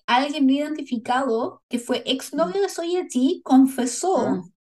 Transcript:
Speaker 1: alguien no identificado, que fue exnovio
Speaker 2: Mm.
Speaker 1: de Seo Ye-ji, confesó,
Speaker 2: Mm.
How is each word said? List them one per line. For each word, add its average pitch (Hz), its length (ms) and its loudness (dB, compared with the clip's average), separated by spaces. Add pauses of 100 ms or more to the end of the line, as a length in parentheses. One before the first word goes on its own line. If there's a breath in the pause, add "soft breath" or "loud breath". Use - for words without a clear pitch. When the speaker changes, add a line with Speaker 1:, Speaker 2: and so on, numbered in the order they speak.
Speaker 1:
alguien 277 400 2
no 262 80 6
identificado, 262 1120 -4
que 247 120 -4
fue - 260 -4
exnovio 320 540 -2
Speaker 2:
Mm. - 20 2
Speaker 1:
de 381 80 0
Seo 339 140 -8
Ye-ji, 339 600 -2
confesó, 254 1000 2
Speaker 2:
Mm. - 60 -20 (220)